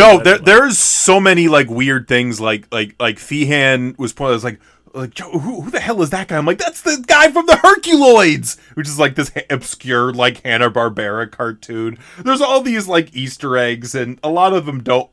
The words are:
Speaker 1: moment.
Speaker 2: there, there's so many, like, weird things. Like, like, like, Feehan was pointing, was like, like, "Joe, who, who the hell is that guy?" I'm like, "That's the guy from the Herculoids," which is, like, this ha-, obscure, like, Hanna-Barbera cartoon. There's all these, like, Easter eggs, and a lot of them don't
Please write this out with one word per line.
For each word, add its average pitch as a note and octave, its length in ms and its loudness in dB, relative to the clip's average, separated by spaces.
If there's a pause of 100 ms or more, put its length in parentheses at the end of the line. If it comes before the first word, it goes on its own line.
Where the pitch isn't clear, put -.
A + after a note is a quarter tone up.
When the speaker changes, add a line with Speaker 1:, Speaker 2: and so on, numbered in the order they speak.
(200)
Speaker 1:
moment. D3 60 -4
Speaker 2:
there, F#3+ 120 6
there's G#3 400 4
so - 420 2
many, F#3 280 2
like, C#3+ 220 2
weird B2+ 380 -2
things. B2 320 -2
Like, A2 320 -4
like, A2 280 -6
like, A2+ 180 -4
Feehan C3+ 800 -2
was B2 160 -8
pointing, C3+ 220 -2
was A2+ 100 -6
like, A#2 140 -10 (340)
like, C3 200 -12
"Joe, - 240 -8
who, F3+ 240 -8
who E3+ 100 -12
the - 100 -4
hell G#3+ 200 -4
is D#3 100 -2
that F#3+ 180 -6
guy?" E3 80 -4
I'm D3 80 -2
like, F#3 120 0
"That's E4+ 240 -8
the D4 240 -4
guy D#4 260 4
from E4 140 0
the E4+ 80 6
Herculoids," B3 1040 4 (180)
which D3+ 120 -8
is, C#3+ 100 -8
like, C#3 180 0
this D3 140 -4
ha-, D3 200 -10
obscure, B2+ 640 -4
like, B2 300 -2
Hanna-Barbera A2+ 880 -2
cartoon. A2+ 680 -8 (260)
There's C4 180 -2
all C4+ 200 0
these, A3+ 260 -4
like, E3+ 280 -2
Easter C3 420 -8
eggs, A#2+ 360 -4
and B2+ 300 -8
a D3+ 60 -4
lot F3+ 240 0
of E3+ 120 -4
them C#3 160 -8
don't B2 320 -2